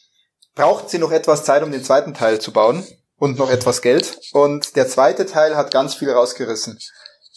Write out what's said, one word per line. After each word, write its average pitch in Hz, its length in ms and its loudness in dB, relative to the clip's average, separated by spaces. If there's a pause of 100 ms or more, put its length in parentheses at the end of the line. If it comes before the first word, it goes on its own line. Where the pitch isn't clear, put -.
(540)
brauchten 156 320 2
sie - 100 -4
noch 160 140 -2
etwas 156 320 0
Zeit, 147 180 2
um 156 100 -4
den 131 120 -6
zweiten 139 300 0
Teil 110 260 0
zu 113 120 -10
bauen 117 340 2 (320)
und 139 200 -2
noch 131 140 0
etwas 120 300 0
Geld. 135 360 0 (140)
Und 143 460 0
der 131 100 2
zweite 147 380 0
Teil 156 320 0
hat 143 140 -2
ganz 135 220 0
viel 143 160 -4
rausgerissen. 117 720 -2 (580)